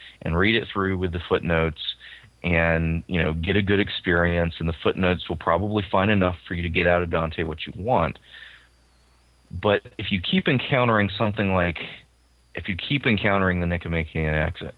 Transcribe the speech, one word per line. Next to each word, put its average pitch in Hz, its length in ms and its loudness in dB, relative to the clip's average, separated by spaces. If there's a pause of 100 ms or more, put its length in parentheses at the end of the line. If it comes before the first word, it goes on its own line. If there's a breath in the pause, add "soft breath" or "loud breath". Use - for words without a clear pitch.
(200 loud breath)
and 80 180 -2
read 104 160 4
it 110 180 -2
through 95 260 0
with 90 140 -2
the 85 160 -4
footnotes 82 520 0 (640 loud breath)
and, 82 600 2
you 87 160 0
know, 80 120 0
get 82 200 -2
a 104 80 2
good 98 160 2
experience, 87 800 0
and 82 100 -2
the 80 40 0 (100)
footnotes 90 460 0
will 87 80 -4
probably 101 560 0
find 98 180 2
enough 90 260 2 (120)
for 92 60 -6
you 87 80 -4
to 87 60 -2
get 87 200 0
out 87 120 4
of 87 80 -2
Dante 82 360 -2
what 80 240 -8
you - 80 -10
want. 92 420 0 (1400 loud breath)
But 101 200 4 (140)
if 104 140 -8
you 98 100 0
keep 185 280 0
encountering 120 680 4
something 104 380 0
like, 87 240 2 (760)
if - 120 -10
you 101 80 -2
keep 143 300 -2
encountering 98 540 2
the 87 60 0
Nicomachean 82 680 -2
ex-, 78 260 -2 (180)